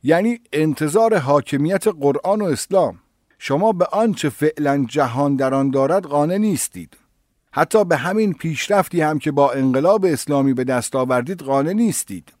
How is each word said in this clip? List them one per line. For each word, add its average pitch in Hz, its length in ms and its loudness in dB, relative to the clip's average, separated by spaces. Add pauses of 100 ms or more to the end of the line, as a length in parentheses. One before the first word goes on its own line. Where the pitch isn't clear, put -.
یعنی 190 380 2 (120)
انتظار 156 640 0
حاکمیت 147 720 0
قرآن 160 520 0
و 208 40 -2
اسلام. 151 540 0 (400)
شما 180 340 0
به 175 120 0
آنچه 196 440 -2
فعلاً 143 600 0
جهان 139 480 0
در 131 180 0
آن 135 160 0
دارد 139 340 0
قانع 147 320 0
نیستید. 170 600 -4 (560)
حتی 196 320 2
به 170 120 0
همین 190 380 0
پیشرفتی 170 680 -2
هم 151 180 0
که 151 140 -2
با 139 200 4
انقلاب 139 520 2
اسلامی 139 500 0
به 127 100 -2
دست 127 320 -2
آوردید 131 460 -2
قانع 139 300 0
نیستید. 196 680 -4